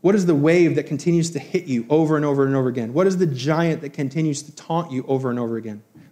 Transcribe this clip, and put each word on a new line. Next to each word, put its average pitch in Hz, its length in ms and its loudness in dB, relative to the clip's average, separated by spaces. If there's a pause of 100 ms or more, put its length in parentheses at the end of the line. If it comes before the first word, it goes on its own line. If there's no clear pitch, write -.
What 196 120 4
is 190 120 2
the 170 80 4
wave 160 400 4
that 143 120 -2
continues 165 440 0
to 143 80 -8
hit - 260 -6
you 117 240 -2
over 156 280 2
and 147 100 0
over 139 180 2
and 135 100 0
over 131 140 2
again? 120 240 -4
What 175 140 2
is 190 100 2
the 180 100 2
giant 156 540 0
that 139 140 -12
continues 143 480 -4
to - 120 -20
taunt 165 380 -6
you 127 160 -6
over 135 220 -2
and 120 80 -4
over 117 180 -4
again? 107 260 -10 (300)